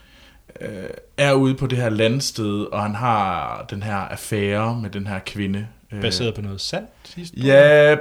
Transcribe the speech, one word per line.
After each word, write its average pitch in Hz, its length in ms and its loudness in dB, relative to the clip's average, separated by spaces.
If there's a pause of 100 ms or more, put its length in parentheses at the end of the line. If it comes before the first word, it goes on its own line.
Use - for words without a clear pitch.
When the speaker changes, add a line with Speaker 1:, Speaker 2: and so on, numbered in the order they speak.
(600)
Speaker 1:
øh, - 80 -10 (480)
er 143 160 2
ude 135 220 4
på 131 120 -4
det 123 120 -2
her 120 100 0
landsted, 107 840 0
og 104 100 -2
han 104 120 -4
har 95 760 -2
den 101 120 -8
her 104 140 -4
affære 104 840 -4
med 101 80 -8
den 98 160 -8
her 98 200 -6
kvinde. 101 400 -4 (260)
Øh, 104 100 -10
Speaker 2:
Baseret 113 320 -4
på 104 80 -12
noget 98 180 -10
sandt 214 280 -8 (280)
historie? 151 380 -2
Speaker 1:
Ja, 147 460 8